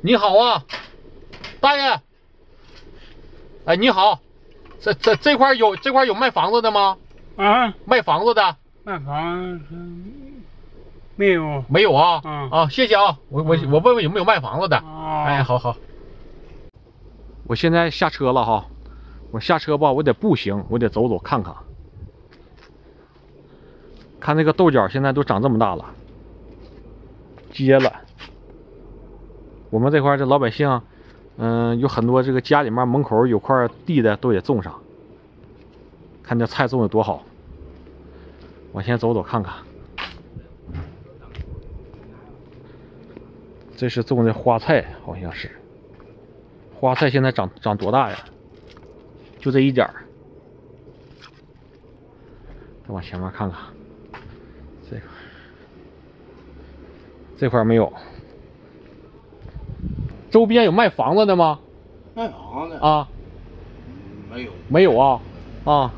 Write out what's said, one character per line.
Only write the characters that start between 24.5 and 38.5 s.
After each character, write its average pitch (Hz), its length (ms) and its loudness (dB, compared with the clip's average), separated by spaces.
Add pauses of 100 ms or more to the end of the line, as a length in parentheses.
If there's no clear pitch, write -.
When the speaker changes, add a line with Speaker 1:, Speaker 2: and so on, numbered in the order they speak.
Speaker 1:
豆 170 200 4
角 113 180 2
现 135 140 -4
在 139 100 0
都 143 100 0
长 107 200 0
这 135 80 0
么 110 80 0
大 104 160 0
了， 76 100 -10 (1700)
结 135 260 6
了。 131 140 4 (1800)
我 110 100 -2
们 131 140 2
这 151 100 2
块 143 80 2
儿 139 80 2
这 139 60 -2
老 131 120 4
百 127 140 2
姓， 131 320 0 (540)
嗯， 117 420 -2
有 131 80 -2
很 117 180 -2
多 127 160 2
这 131 120 -2
个 127 80 0
家 147 240 2
里 117 60 -4
面 123 180 0
门 127 160 0
口 117 200 2
有 117 140 0
块 135 160 0 (320)
地 151 160 2
的 107 140 2
都 123 160 -2
得 95 80 2
种 120 200 -2
上。 85 140 -12 (1500)
看 120 120 -4
这 117 80 0
菜 131 220 -4
种 120 160 -2
的 104 60 0
多 107 120 0
好， 98 220 -4 (1500)